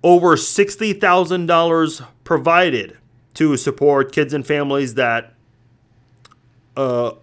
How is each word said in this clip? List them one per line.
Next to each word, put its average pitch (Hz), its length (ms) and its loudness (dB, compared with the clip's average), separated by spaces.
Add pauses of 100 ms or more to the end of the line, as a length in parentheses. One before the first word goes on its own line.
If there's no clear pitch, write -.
over 175 320 6
sixty 202 560 -2
thousand 180 540 0
dollars 165 560 0 (200)
provided 156 760 0 (380)
to 151 220 0
support 139 560 0
kids 143 200 -2
and 139 140 -6
families 139 480 -4
that, 117 400 -4 (1400)
uh, 123 360 -2 (100)